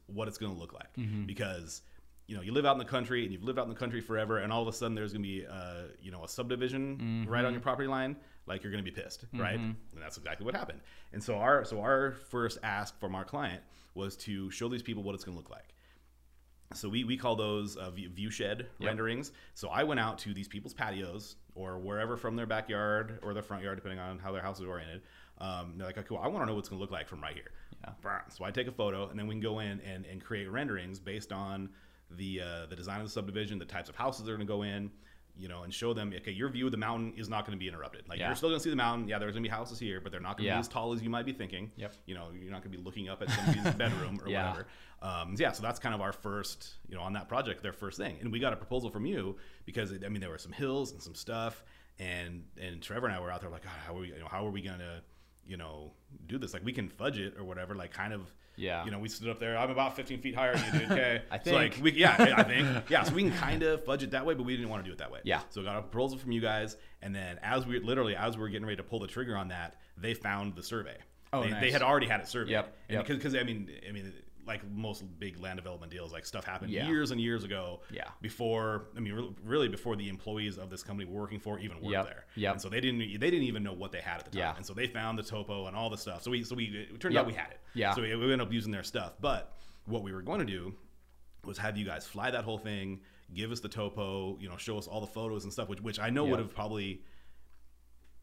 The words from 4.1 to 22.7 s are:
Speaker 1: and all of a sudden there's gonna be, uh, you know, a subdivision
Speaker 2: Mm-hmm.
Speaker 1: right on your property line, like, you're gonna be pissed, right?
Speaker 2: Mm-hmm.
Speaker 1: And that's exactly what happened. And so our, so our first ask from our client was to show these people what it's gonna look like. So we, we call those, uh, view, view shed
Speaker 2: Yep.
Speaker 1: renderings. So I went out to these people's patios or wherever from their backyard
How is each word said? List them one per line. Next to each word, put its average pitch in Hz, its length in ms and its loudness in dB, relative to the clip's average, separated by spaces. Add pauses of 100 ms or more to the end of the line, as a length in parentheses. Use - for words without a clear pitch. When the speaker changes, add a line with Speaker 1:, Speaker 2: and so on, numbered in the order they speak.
Speaker 1:
and 104 140 0
all 117 80 4
of 113 60 2
a 110 60 0
sudden 113 220 0
there's 107 180 0
gonna 104 100 0
be, 95 220 -2
uh, 87 380 -6 (180)
you 92 100 -10
know, 87 120 -8
a 82 40 -8
subdivision 127 680 0
Speaker 2:
Mm-hmm. 113 340 0
Speaker 1:
right 120 140 4
on 123 80 4
your 120 80 -2
property 131 260 2
line, 135 280 2 (320)
like, 95 160 -2
you're 104 80 -2
gonna 104 120 0
be 92 80 -4
pissed, - 420 -8
right? 104 260 2
Speaker 2:
Mm-hmm. 113 120 0 (240)
Speaker 1:
And 80 60 -10
that's 76 160 -8
exactly 78 280 -4
what 131 100 0
happened. 71 260 -4 (320)
And 104 100 -4
so 117 140 0
our, 127 280 8
so 104 160 -2
our 135 300 6 (180)
first 117 340 0
ask 104 360 0
from 95 160 -2
our 95 100 -2
client 123 360 -4 (320)
was 98 240 -4
to 98 340 -4
show 117 180 -2
these 123 140 -2
people 107 200 -4
what 98 120 -2
it's 95 80 -8
gonna 90 140 -8
look 82 120 -14
like. - 240 -16 (1000)
So - 140 -4
we, 113 160 2
we 123 140 0
call 120 180 4
those, 104 400 2
uh, 92 160 -6
view, 90 180 -8
view 98 220 -4
shed 107 360 0 (120)
Speaker 2:
Yep. 98 80 0
Speaker 1:
renderings. 113 460 0 (220)
So 104 120 -6
I 101 160 4
went 147 160 4
out 110 200 2
to 101 140 -4
these 98 140 -6
people's 101 260 -10
patios 98 600 -4 (180)
or 92 260 -6
wherever 104 360 0
from 117 220 -2
their 117 80 0
backyard 110 800 2